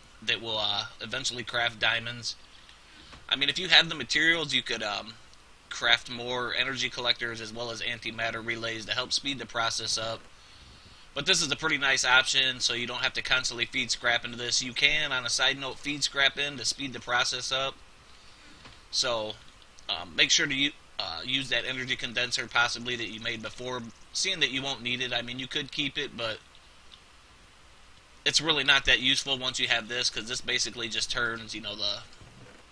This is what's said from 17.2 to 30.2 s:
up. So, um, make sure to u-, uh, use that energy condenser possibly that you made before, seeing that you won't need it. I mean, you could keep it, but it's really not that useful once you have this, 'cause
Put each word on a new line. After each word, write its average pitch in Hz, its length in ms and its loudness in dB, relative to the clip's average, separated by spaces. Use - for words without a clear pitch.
up. 135 240 0
So, 113 400 0
um, 87 260 -6
make 151 160 4
sure 165 160 4
to 139 80 0
u-, 139 160 2
uh, 85 260 -6
use 131 240 -2
that 117 160 0
energy 131 320 -2
condenser 123 500 -2
possibly 120 500 2
that 113 120 -6
you 110 120 -8
made 117 220 -4
before, 123 400 -6
seeing 190 280 0
that 139 100 4
you 131 120 0
won't 135 200 -4
need 120 180 -2
it. 127 120 -2
I 120 100 0
mean, 123 160 -8
you 131 80 -6
could 147 260 -4
keep 147 260 -2
it, 135 180 -6
but 113 220 -4
it's 147 160 2
really 147 240 0
not 139 220 6
that 127 140 6
useful 135 380 0
once 127 200 -4
you 123 100 0
have 117 200 2
this, 120 200 -2
'cause 110 200 -6